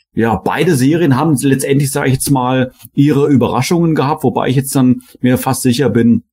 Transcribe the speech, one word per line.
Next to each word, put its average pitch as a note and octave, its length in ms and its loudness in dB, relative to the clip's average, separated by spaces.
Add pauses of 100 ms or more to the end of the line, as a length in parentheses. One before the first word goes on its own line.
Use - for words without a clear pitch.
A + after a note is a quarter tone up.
(140)
ja, A2 220 0
beide C#3 400 0
Serien C#3 400 2
haben D3+ 240 0
letztendlich, C#3 500 0
sag C#3+ 160 -4
ich C3 80 0
jetzt - 160 -4
mal, B2+ 400 0 (240)
ihre C#3+ 340 2
Überraschungen C#3+ 680 0
gehabt, D3 300 -4
wobei C3 240 -2
ich C3 80 -2
jetzt C#3 200 -2
dann B2+ 240 2 (200)
mir B2+ 180 0
fast C3 240 -4
sicher B2+ 280 0
bin A#2 420 2